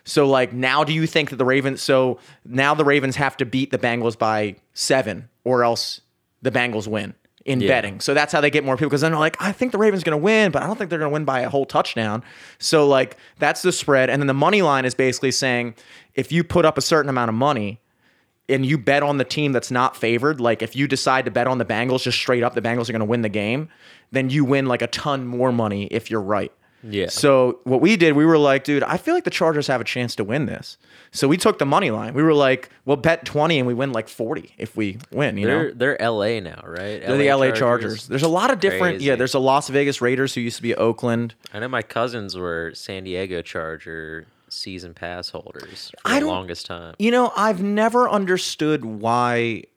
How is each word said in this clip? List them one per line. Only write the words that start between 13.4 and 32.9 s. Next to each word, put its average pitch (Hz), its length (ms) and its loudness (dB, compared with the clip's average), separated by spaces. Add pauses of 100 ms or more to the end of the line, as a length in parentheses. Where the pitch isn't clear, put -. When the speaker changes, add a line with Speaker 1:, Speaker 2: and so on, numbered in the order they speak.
Speaker 1:
the 180 100 2
spread. 131 380 2
And 135 100 0
then 143 60 0
the 135 80 2
money 175 260 4
line 139 240 2
is 123 100 -2
basically 131 360 0
saying, 120 440 -2 (400)
if - 180 -2
you 165 120 2
put 170 220 4
up 156 100 2
a 139 60 0
certain 151 260 2
amount 123 220 -2
of 110 40 -2
money 117 460 -2 (640)
and 135 200 2
you 151 100 2
bet 139 260 2
on 143 140 0
the 131 80 0
team 147 280 -2
that's 120 180 -2
not 123 260 0
favored, 120 420 0
like, 117 220 0
if 110 160 -8
you 143 100 0
decide 131 380 0
to 123 60 -6
bet 120 160 0
on 131 100 -2
the 117 80 -2
Bengals, 123 380 -2
just 123 160 -2
straight 123 240 0
up, 123 120 0
the 120 60 -4
Bengals 117 300 -2
are - 20 -6
gonna 110 140 -2
win 117 160 0
the 107 80 -2
game, 113 380 -4 (440)
then 131 160 0
you 143 160 2
win, 135 220 2
like, 120 160 0
a 117 60 -2
ton 135 380 -4
more 123 240 0
money 107 400 0
if 110 200 -6
you're 110 100 -2
right. 98 320 -2 (340)
Speaker 2:
Yeah. 101 220 -2
Speaker 1:
So 131 560 4
what 127 160 2
we 202 160 6
did, 165 180 6
we 147 120 6
were 165 100 8
like, 139 260 4
"Dude, 143 200 0
I 165 160 -2
feel 330 160 -2
like 359 100 -2
the 170 60 -4
Chargers 151 380 0
have 127 120 0
a 113 40 -8
chance 123 320 -4
to 110 80 -4
win 127 200 -2
this." - 320 -10 (360)
So - 140 0
we 175 120 4
took 208 200 2
the 147 60 0
money 151 260 2
line. 107 220 -6
We 143 100 0
were 160 120 6
like, 131 340 2 (160)
"We'll 139 140 0